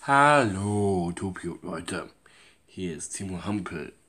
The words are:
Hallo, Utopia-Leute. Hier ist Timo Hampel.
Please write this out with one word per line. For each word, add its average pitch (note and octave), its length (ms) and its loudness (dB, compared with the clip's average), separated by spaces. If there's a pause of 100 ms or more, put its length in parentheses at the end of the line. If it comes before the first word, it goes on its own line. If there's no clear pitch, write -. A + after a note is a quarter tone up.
Hallo, G#2 1040 4
Utopia-Leute. F2 1000 -8 (560)
Hier F2 320 -8
ist - 120 -12
Timo F#2+ 360 -8
Hampel. F2+ 480 -6 (160)